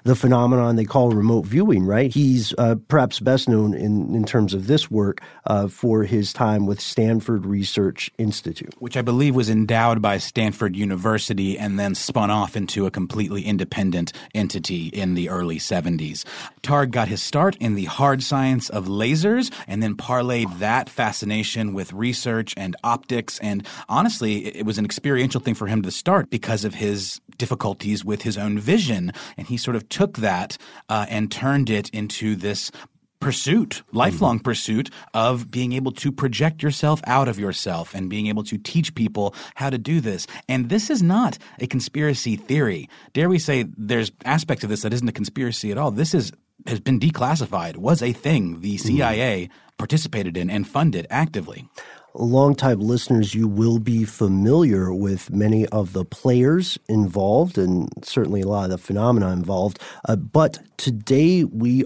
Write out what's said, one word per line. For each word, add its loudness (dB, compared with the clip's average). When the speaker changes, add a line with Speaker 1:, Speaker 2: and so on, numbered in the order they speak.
Speaker 1:
the 6
phenomenon 4
they 2
call 4
remote 4
viewing, 2
right? 2
He's, 2
uh, 4
perhaps 4
best 2
known 4
in, 0
in 2
terms 2
of -4
this 2
work, 0
uh, 2
for 2
his 0
time 2
with -2
Stanford 0
Research -2
Institute. -6
Speaker 2:
Which -10
I 2
believe 2
was 2
endowed 4
by 2
Stanford -2
University 0
and -4
then -2
spun 0
off 0
into -2
a -2
completely -4
independent -2
entity -4
in -2
the -2
early -4
seventies. -4
Targ 2
got 0
his -4
start 2
in -2
the -2
hard 2
science 0
of -4
lasers 0
and -4
then -2
parlayed -2
that 0
fascination -2
with -6
research -4
and -6
optics. -2
And -4
honestly, 0
it, -10
it -6
was -2
an 0
experiential 0
thing -2
for -4
him 0
to -6
start 0
because -2
of -4
his -4
difficulties -4
with -4
his -2
own -2
vision. 0
And -12
he -4
sort -4
of -6
took -2
that, -2
uh, 0
and -2
turned 0
it -2
into -4
this -6
pursuit, 0
lifelong 2
Speaker 1:
Mm-hmm. -6
Speaker 2:
pursuit -2
of 0
being -2
able -2
to -2
project 0
yourself 0
out 4
of -4
yourself -4
and -6
being -2
able -2
to -6
teach -2
people 0
how -4
to -2
do 0
this. -6
And 0
this 0
is 0
not 2
a -4
conspiracy -2
theory. -2
Dare 2
we 4
say 0
there's -2
aspects 0
of -4
this -2
that -2
isn't -2
a -2
conspiracy -4
at -4
all. 0
This 0
is, 0
has -4
been 2
declassified, 0
was 2
a 0
thing 0
the -2
Speaker 1:
Mm-hmm. -4
Speaker 2:
C 4
I 2
A 0
participated -2
in 0
and -2
funded 0
actively. -4
Speaker 1:
Longtime 4
listeners, 2
you 2
will 2
be 0
familiar 4
with -2
many 4
of -2
the -2
players 2
involved 2
and 0
certainly -2
a -2
lot 0
of -4
the -2
phenomena 2
involved. -2
Uh, 2
but 2
today 2
we 2